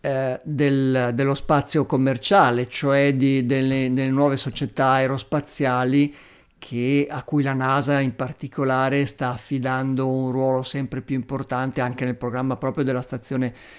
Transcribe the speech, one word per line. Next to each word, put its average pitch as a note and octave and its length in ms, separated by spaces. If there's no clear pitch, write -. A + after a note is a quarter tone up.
eh, C3 440
del, C3+ 680
dello C3+ 200
spazio D3 500
commerciale, C3 840
cioè C#3 480
di, C3+ 280
delle, C3+ 480
delle C3 180
nuove C3+ 260
società C3 540
aerospaziali C3+ 1200
che, C3+ 520
a C3 140
cui D3 180
la C3+ 120
nasa C3+ 440
in C3 160
particolare C3+ 920
sta C3 260
affidando C3 760
un C3 240
ruolo C3 320
sempre C3 400
più C3+ 140
importante C3 640
anche B2+ 240
nel B2 100
programma B2+ 400
proprio C3+ 300
della B2+ 180
Stazione B2+ 500